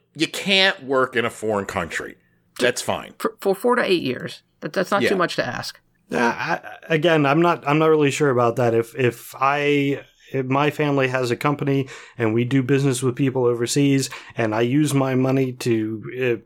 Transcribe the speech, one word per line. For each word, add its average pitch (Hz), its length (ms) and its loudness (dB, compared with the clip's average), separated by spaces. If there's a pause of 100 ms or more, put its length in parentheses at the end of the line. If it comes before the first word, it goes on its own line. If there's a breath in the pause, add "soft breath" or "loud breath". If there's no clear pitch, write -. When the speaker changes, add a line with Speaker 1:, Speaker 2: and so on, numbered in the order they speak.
(160)
Speaker 1:
"You 151 120 -2
can't 190 560 0
work 131 320 0
in 117 100 2
a 113 40 -2
foreign 107 360 -2
country." 80 500 -6 (440)
That's 123 220 0
fine. 92 380 -6
Speaker 2:
For, - 200 -4
for 196 140 0
four 240 220 0
to 247 80 -2
eight 180 180 0
years. 139 400 -8 (200)
That, 151 120 -10
that's 190 160 -4
not 202 140 0
Speaker 1:
Yeah. 107 60 2
Speaker 2:
too 202 60 0
much 170 200 -2
to - 100 -2
ask. - 340 -10 (300)
Speaker 3:
Yeah, 233 200 0
I, 120 480 -6 (180)
again, 160 300 4
I'm 147 160 4
not, 165 260 2
I'm 147 100 2
not 160 140 4
really 151 180 4
sure 139 220 2
about 120 240 2
that. 120 180 2
If, 113 220 0
if 123 440 -2
I, 139 640 0 (300)
if 135 140 -2
my 139 240 2
family 143 380 0
has 127 200 0
a 120 60 0
company 139 520 0 (300 loud breath)
and 110 160 2
we 120 120 2
do 131 180 2
business 135 400 0
with 127 120 0
people 131 300 0
overseas, 131 640 2 (260 loud breath)
and 110 200 0
I 110 60 2
use 135 320 2
my 135 200 0
money 131 400 2
to, 117 920 -2